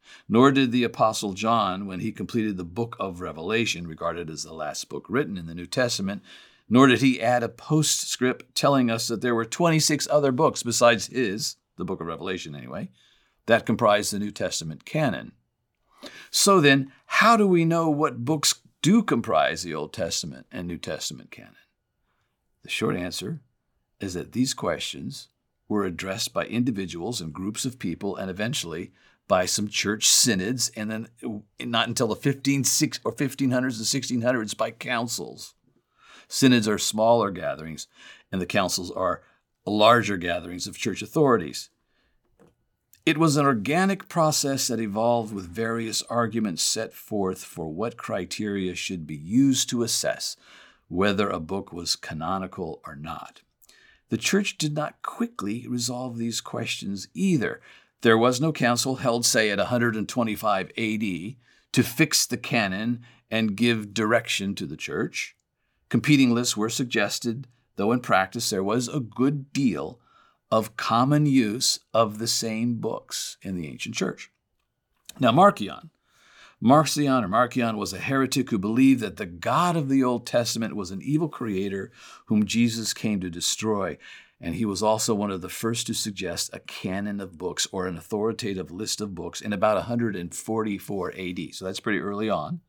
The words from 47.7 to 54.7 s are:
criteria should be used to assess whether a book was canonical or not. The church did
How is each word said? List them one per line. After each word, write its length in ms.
criteria 760
should 320
be 80
used 540
to 140
assess 520
whether 400
a 120
book 340
was 200
canonical 920
or 100
not. 460
The 80
church 400
did 180